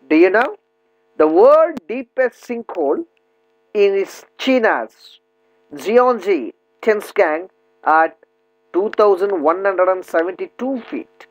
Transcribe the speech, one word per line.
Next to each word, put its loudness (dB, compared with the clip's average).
Do 2
you 6
know? 0
The 2
world 4
deepest -6
sinkhole -4
is 0
China's -2
Zhejiang -4
Tensgang -4
at 0
two -2
thousand 2
one 0
hundred 0
and -4
seventy-two -6
feet. -16